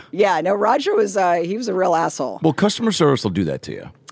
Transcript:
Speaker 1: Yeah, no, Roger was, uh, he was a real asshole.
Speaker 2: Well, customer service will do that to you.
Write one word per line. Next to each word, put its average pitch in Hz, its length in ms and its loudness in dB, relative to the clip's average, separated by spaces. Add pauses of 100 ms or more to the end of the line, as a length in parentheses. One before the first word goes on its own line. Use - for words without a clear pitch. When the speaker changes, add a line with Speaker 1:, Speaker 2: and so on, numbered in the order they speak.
(120)
Speaker 1:
Yeah, 180 300 0
no, 180 140 0
Roger 254 380 0
was, 202 220 0
uh, 180 200 2
he 170 200 -2
was 233 140 -6
a 190 40 -2
real 180 220 2
asshole. 156 480 -4
Speaker 2:
Well, 160 100 6
customer 220 380 0
service 147 320 2
will 104 80 0
do 90 140 0
that 67 180 -4
to - 80 -10
you. 50 180 -12 (220)